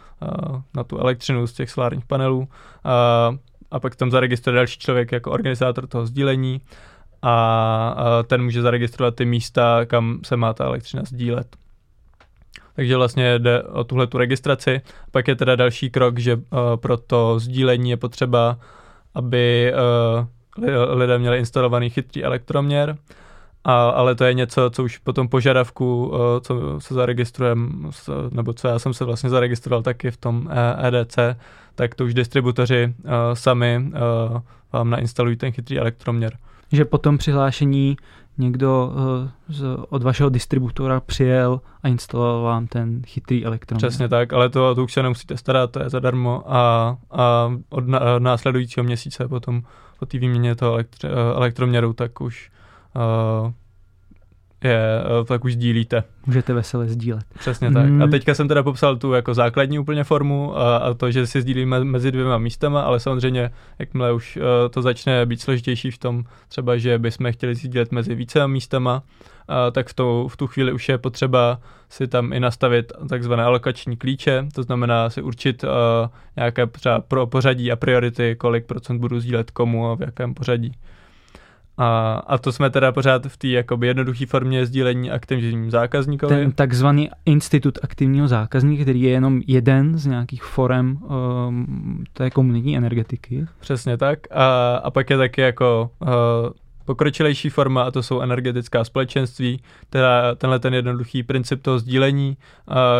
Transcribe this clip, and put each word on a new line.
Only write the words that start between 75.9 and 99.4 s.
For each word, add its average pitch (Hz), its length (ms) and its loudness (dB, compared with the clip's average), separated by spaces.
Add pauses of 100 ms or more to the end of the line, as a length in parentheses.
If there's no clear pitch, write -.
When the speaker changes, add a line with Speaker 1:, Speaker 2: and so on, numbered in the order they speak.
Speaker 1:
nějaké 120 300 0
třeba 113 340 0
pro-, 131 260 0
pořadí 123 460 0
a 117 40 -2
priority, 120 640 0
kolik 117 280 0
procent 120 320 -6
budu 120 220 -4
sdílet 117 300 -4
komu 117 400 0
a 113 40 -2
v 170 60 -6
jakém 123 340 -6
pořadí. 120 380 -2 (1080)
A, 113 360 2 (120)
a 131 120 0
to 123 140 -4
jsme 139 180 0
teda 131 220 2
pořád 131 340 2
v 135 100 -14
té 135 120 -6
jakoby 123 380 0
jednoduché 127 400 -2
formě 131 400 0
sdílení 123 440 0
aktivním 117 600 -4
zákazníkovi. 139 640 0
Speaker 2:
Ten 143 180 2
takzvaný 143 580 4 (140)
institut 147 580 2
aktivního 139 460 2
zákazníka, 131 540 2
který 131 200 2
je 127 80 4
jenom 131 360 2
jeden 135 520 4
z 143 80 -4
nějakých 123 360 -4
forem, 127 640 0
ehm, 123 1080 -4
té 131 180 -4
komunitní 127 460 2
energetiky. 120 720 -4 (140)
Speaker 1:
Přesně 120 360 -4
tak. 139 220 0 (140)
A, 127 440 4
a - 140 -4
pak 131 200 0
je 139 80 2
taky 127 220 0
jako, 120 500 2 (120)
eh, - 40 -4 (800)
pokročilejší 147 640 0
forma, 131 320 2
a 127 80 -2
to 127 120 -2
jsou 123 180 -4
energetická 123 640 -2
společenství, 127 800 -2 (280)